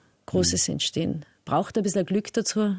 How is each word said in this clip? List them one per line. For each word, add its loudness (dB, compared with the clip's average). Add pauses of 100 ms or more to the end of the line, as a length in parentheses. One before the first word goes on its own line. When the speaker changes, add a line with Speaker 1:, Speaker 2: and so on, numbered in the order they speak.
(280)
Speaker 1:
Großes 2
Speaker 2:
Mhm. -2
Speaker 1:
entstehen. -2 (180)
Braucht 0
ein 2
bisschen 0
Glück -2
dazu, 0